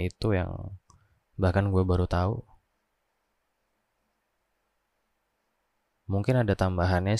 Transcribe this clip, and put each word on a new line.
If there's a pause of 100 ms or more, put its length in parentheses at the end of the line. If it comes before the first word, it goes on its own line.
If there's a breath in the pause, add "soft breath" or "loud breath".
itu
yang (880 soft breath)
bahkan
gue
baru
tahu. (3750)
Mungkin
ada
tambahannya